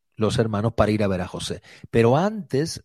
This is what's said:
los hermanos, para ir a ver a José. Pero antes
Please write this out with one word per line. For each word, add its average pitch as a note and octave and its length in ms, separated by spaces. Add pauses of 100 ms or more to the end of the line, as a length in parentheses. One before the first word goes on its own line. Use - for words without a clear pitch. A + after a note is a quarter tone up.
(160)
los G#2+ 220
hermanos, A2 360
para G#2+ 160
ir G#2+ 120
a G2+ 60
ver F#2 120
a F2 80
José. - 340 (280)
Pero A#2 260
antes E3+ 680